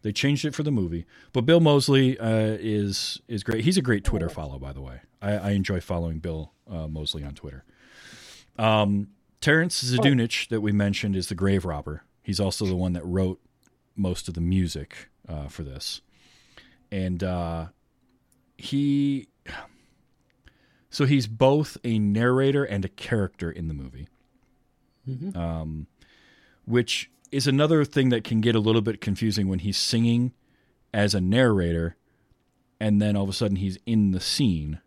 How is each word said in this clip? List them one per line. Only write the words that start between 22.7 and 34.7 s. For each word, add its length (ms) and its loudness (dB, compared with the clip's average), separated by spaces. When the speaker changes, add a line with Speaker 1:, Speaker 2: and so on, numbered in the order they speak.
Speaker 1:
a 40 -4
character 640 -4
in 180 -8
the 60 -6
movie. 340 -14
Speaker 2:
Mm-hmm. 300 -10
Speaker 1:
Um, 480 -6
which 440 0
is 140 0
another 380 4
thing 260 2
that 140 0
can 180 0
get 140 4
a 40 4
little 220 4
bit 180 -2
confusing 480 0
when 120 0
he's 180 -2
singing 540 2
as 220 2
a 60 2
narrator, 760 2
and 200 2
then 160 2
all 80 0
of 60 -4
a 20 -6
sudden 240 -2
he's 300 -4
in 240 2
the 100 -2
scene. 680 -2